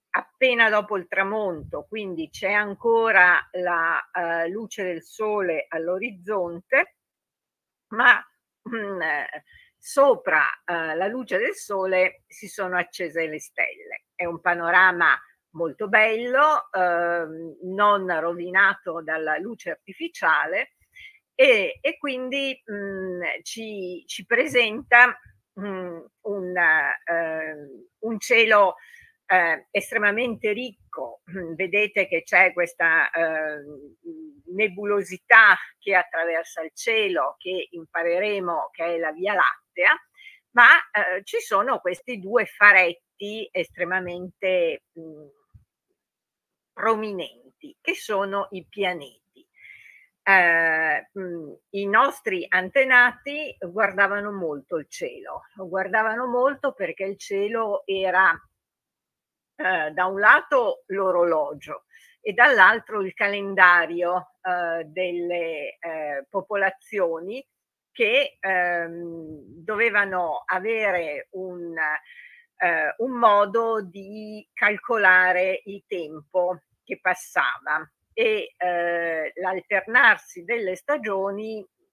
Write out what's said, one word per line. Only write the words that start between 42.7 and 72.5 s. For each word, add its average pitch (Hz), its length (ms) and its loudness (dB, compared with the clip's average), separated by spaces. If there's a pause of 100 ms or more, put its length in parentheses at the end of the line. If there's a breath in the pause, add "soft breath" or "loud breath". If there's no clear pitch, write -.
estremamente, 180 1300 -4 (160)
mm, 151 280 -18 (1500)
prominenti, 214 1080 -6
che 339 140 -4
sono 196 560 -4
i 185 160 -12
pianeti. 180 800 -8 (760 loud breath)
Eh, 165 920 4
mm, 170 360 -10 (160)
i 202 180 -6
nostri 208 600 0
antenati 254 1120 2
guardavano 202 720 -2
molto 165 460 -6
il 143 120 -8
cielo, 147 540 -12 (120)
lo 185 140 -12
guardavano 220 580 -2
molto 262 460 0
perché 180 320 -6
il 196 120 -8
cielo 208 680 -4
era, 190 480 2 (1200)
eh, 175 360 0
da 180 140 0
un 196 140 -2
lato 233 680 4
l'orologio 170 1000 -2 (360 soft breath)
e 214 120 -6
dall'altro 220 680 6
il 185 120 -6
calendario, 180 1300 2
eh, 170 440 -2
delle, 175 920 -6
eh, 151 500 -8
popolazioni 190 1120 -4 (480)
che, 240 480 0
ehm, 170 1200 -4
dovevano 202 840 0
avere 185 840 -2
un, 180 460 -10
eh, 156 1200 -4